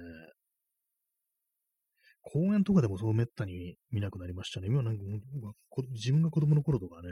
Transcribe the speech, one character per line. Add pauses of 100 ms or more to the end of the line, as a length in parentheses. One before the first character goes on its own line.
(2250)
公
園
と
か
で
も
そ
う
め
っ
た
に (140)
見
な
く
な
り
ま
し
た
ね。
今
な
ん
か、
う
ん、 (500)
こ-、 (100)
自
分
が
子
供
の
頃
と
か
ね、